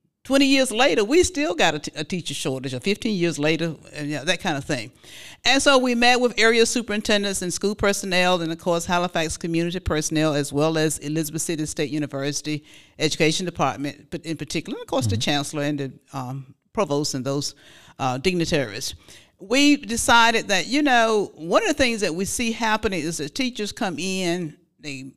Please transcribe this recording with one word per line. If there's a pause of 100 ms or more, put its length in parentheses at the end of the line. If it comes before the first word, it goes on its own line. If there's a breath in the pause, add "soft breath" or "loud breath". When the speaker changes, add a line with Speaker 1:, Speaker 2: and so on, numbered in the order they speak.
(240)
Speaker 1:
Twenty
years
later,
we
still
got
a,
t-,
a
teacher
shortage,
or
fifteen
years
later, (200)
and,
you
know,
that
kind
of
thing. (540 loud breath)
And
so
we
met
with
area
superintendents
and
school
personnel,
and
of
course
Halifax
community
personnel,
as
well
as
Elizabeth
City
State
University (360 loud breath)
Education
Department,
but
in
particular,
and
of
course,
the
Speaker 2:
Mm-hmm.
Speaker 1:
chancellor
and
the, (200)
um, (200)
provost
and
those, (440 loud breath)
uh,
dignitaries. (460 loud breath)
We
decided
that,
you
know,
one
of
the
things
that
we
see
happening
is
that
teachers
come
in, (200)
they